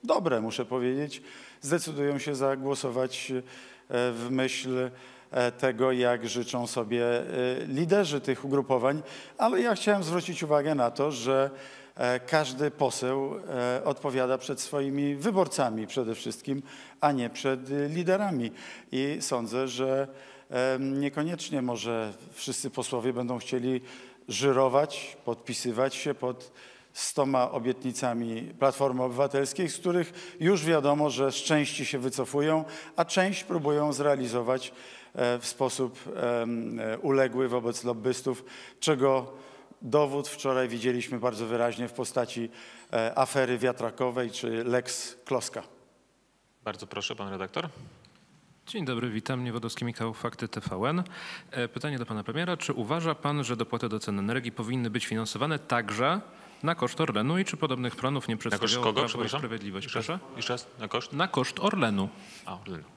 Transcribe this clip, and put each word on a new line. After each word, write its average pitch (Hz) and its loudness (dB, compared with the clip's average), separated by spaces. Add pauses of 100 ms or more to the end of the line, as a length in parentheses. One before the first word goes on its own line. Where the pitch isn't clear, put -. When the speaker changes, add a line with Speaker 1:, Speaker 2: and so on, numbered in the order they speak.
Speaker 1:
dobre, 170 2
muszę 113 -2
powiedzieć, 127 -2 (380)
zdecydują 143 0
się 143 -2
zagłosować, 135 0
e, 127 -2 (720)
w 117 -4
myśl, 127 0 (400)
e, 123 2
tego, 131 4
jak 120 2
życzą 120 -2
sobie, 120 0
e, 120 2 (420)
liderzy 156 2
tych 131 -2
ugrupowań. 135 2 (360)
Ale 240 4
ja 240 4
chciałem 202 4
zwrócić 165 -2
uwagę 151 4
na 123 4
to, 147 2
że, 135 2 (460)
e, 123 2
każdy 143 2
poseł, 135 0
e, 123 0
odpowiada 131 2
przed 131 -4
swoimi 143 0
wyborcami 143 2
przede 113 -2
wszystkim, - -4 (380)
a 147 4
nie 120 0
przed, 131 -2
e, 143 0
liderami. 170 0 (420)
I 139 0
sądzę, 123 -2
że, 131 0 (420)
e, 131 2
niekoniecznie 143 -2
może 113 -2 (200)
wszyscy - -6
posłowie 123 -2
będą 120 -2
chcieli 127 0 (480)
żyrować, 131 4
podpisywać 120 0
się 143 -2
pod 127 -6 (400)
stoma 135 2
obietnicami 120 -2 (160)
Platformy 135 4
Obywatelskiej, 139 0
z - -6
których - -2
już 165 6
wiadomo, 147 4
że 131 2
z - -6
części 147 2
się 143 -2
wycofują, 143 2 (320)
a 170 4
część 185 2
próbują 147 2
zrealizować, 127 2 (420)
e, 123 2
w 120 -6
sposób, 127 -2 (180)
em, 117 0
e, 110 -4
uległy 131 4
wobec 120 0
lobbystów, 123 -2 (360)
czego 135 4 (500)
dowód 139 2
wczoraj 131 0
widzieliśmy 120 -2
bardzo 113 -2
wyraźnie 117 0
w - -10
postaci, 117 -2 (420)
e, 113 0
afery 127 4
wiatrakowej 120 0
czy 113 -4
lex 123 -2
Kloska. 117 -2 (1040)
Speaker 2:
Bardzo 101 -6
proszę, 104 -6
pan 101 -8
redaktor. 98 -4 (960)
Speaker 3:
Dzień 196 -4
dobry, 123 0
witam. 123 -2
Niewodowski 113 -4
Michał, 113 -4
Fakty - -4
T - -6
V 98 -2
N. 175 2 (480)
E, 120 -2
pytanie 139 -4
do 120 -4
pana 107 -6
premiera. 170 -2
Czy - -4
uważa 151 0
pan, 143 0
że 120 -2
dopłaty 117 -2
do 107 -2
cen 104 -2
energii 117 -2
powinny 120 -2
być 107 -2
finansowane 113 -2
także 120 0 (420)
na 165 2
koszt - -2
Orlenu 156 2
i 190 2
czy 175 -4
podobnych 127 -2
planów 135 -2
nie 117 0
Speaker 2:
Na 107 -6
koszt - -4
Speaker 3:
przedstawiało 113 0
Speaker 2:
kogo, 110 4
Speaker 3:
Prawo 127 4
i - -2
Speaker 2:
przepraszam? 117 -2
Speaker 3:
Sprawiedliwość? 104 -6
Speaker 2:
Jeszcze - -4
raz? 113 -2
Speaker 3:
Proszę? 170 -6
Speaker 2:
Jeszcze 117 -2
raz? 120 -4 (120)
Na 107 -6
koszt? - -2
Speaker 3:
Na 165 2
koszt - 0
Orlenu. 113 4 (380)
Speaker 2:
A, 95 -10
Orlenu. 85 -10 (120)